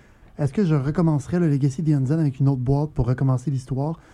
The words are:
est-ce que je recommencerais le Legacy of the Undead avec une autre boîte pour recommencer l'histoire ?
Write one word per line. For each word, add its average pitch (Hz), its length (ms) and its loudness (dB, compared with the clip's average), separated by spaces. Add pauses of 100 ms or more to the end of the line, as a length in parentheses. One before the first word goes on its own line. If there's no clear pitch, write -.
(380)
est-ce 147 140 -2
que 208 140 0
je 156 100 2
recommencerais 151 640 0
le 170 100 2
Legacy 139 320 0
of 151 60 -2
the 160 40 2
Undead 143 280 2
avec 143 200 -2
une 139 100 4
autre 135 120 0
boîte 143 300 0
pour 123 140 0
recommencer 131 460 0
l'histoire ? 139 480 -6 (140)